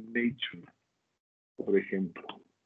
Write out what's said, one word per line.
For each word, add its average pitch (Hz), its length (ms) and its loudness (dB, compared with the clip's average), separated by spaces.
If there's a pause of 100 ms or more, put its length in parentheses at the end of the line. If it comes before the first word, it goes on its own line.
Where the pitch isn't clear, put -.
(120)
Nature", 117 500 0 (960)
por 98 200 4
ejemplo, 95 480 0 (420)